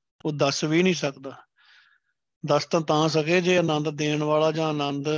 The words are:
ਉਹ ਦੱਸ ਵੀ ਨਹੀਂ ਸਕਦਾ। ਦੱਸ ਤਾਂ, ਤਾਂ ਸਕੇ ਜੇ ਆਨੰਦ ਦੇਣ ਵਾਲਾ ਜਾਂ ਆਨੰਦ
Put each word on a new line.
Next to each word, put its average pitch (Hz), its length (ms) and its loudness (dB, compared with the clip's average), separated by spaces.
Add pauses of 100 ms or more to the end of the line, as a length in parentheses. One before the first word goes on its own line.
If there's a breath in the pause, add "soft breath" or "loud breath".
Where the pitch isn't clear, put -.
(240)
ਉਹ 160 80 -2
ਦੱਸ 143 320 0
ਵੀ 160 180 2
ਨਹੀਂ 185 120 2
ਸਕਦਾ। 135 500 -8 (1000 soft breath)
ਦੱਸ 147 200 2
ਤਾਂ, 170 140 0
ਤਾਂ 160 280 2
ਸਕੇ 156 320 2
ਜੇ 180 180 2
ਆਨੰਦ 156 320 0
ਦੇਣ 151 320 -2
ਵਾਲਾ 151 300 2
ਜਾਂ 160 160 -2
ਆਨੰਦ 143 500 -4